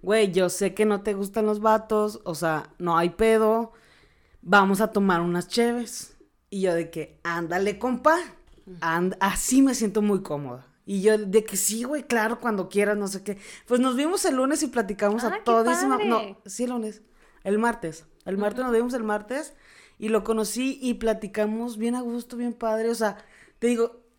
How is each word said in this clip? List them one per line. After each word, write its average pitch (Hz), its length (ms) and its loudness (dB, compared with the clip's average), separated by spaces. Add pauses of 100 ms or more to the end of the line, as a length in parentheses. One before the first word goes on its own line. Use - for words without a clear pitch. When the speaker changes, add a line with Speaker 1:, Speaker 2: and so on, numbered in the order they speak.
Speaker 1:
"Güey, 202 300 2
yo 180 180 2
sé 196 240 -2
que 214 120 2
no 202 160 2
te 208 120 -2
gustan 196 320 -2
los 208 140 0
vatos, 214 640 2
o 175 120 -6
sea, 156 440 -2
no 170 180 0
hay 175 140 2
pedo, 220 600 2 (680)
vamos 196 400 4
a 214 100 0
tomar 190 300 2
unas 175 260 -2
cheves". 233 680 -2 (340)
Y 196 120 -6
yo 185 120 2
de 165 160 -2
que, - 340 -12
"Ándale, 175 560 -2
compa, 277 380 2 (480)
Speaker 2:
Ujú. 180 160 -18
Speaker 1:
and-, 170 380 0
así 196 420 2
me 269 140 4
siento 220 260 0
muy 202 200 2
cómoda". 139 440 -10 (200)
Y 196 160 -4
yo 214 160 4
de 214 260 2
que, 202 140 -8
"Sí, 226 260 -2
güey, 269 200 -4
claro, 220 360 0
cuando 202 300 -2
quieras, 208 280 2
no 202 100 -4
sé 196 160 -8
qué". 202 140 -8 (300)
Pues 247 140 2
nos 254 160 2
vimos 330 280 0
el 302 120 2
lunes 285 260 0
y 294 40 -4
platicamos 214 560 -2
Speaker 2:
Ah, 240 40 0
Speaker 1:
a 415 160 -4
Speaker 2:
qué - 0 -
Speaker 1:
todísima, 240 540 2
Speaker 2:
padre. 214 100 0
Speaker 1:
no, 226 380 0
sí, 220 180 -6
el 247 80 -2
lunes, 220 300 -6 (420)
el 202 160 0
martes, 226 460 -2 (200)
el 190 120 -4
martes 208 220 -2
Speaker 2:
Ujú. 254 80 -2
Speaker 1:
nos 233 100 2
vimos 240 160 0
el 240 100 -2
martes 214 500 -4 (460)
y 214 100 -6
lo 214 140 2
conocí 220 580 -2
y 247 140 0
platicamos 220 840 -2
bien 233 180 -2
a 254 60 -4
gusto, 240 360 -8
bien 240 160 -4
padre, 226 360 -2
o 233 60 0
sea, 214 220 -2 (420)
te 233 80 0
digo 233 300 0 (220)